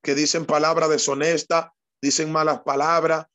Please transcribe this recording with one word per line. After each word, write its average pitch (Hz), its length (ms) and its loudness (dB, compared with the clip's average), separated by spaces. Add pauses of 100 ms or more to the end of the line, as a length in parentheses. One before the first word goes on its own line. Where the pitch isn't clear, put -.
que 139 140 -2
dicen 151 300 -2
palabras 156 440 2
deshonestas, 156 800 -2 (300)
dicen 156 300 -2
malas 156 300 0
palabras. 160 720 0